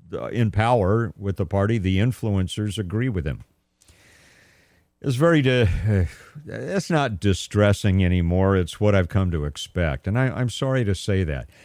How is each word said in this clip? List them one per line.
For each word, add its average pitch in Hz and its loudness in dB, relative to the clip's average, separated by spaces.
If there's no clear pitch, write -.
uh, 62 -6
in 113 0
power 110 2
with 101 -6
the 98 -2
party, 101 0
the 95 0
influencers, 104 -2
agree 110 -4
with 92 -2
him. 62 -6
It's 135 -2
very 160 4
di-, 107 2
<sighs> 151 -18
that's 143 -6
not 139 0
distressing 101 2
anymore. 90 2
It's 87 -4
what 104 2
I've 92 2
come 95 0
to 78 -2
expect. 73 -4
And 101 0
I, 131 0
I'm 117 -2
sorry 131 -2
to 98 0
say 95 0
that. 71 -6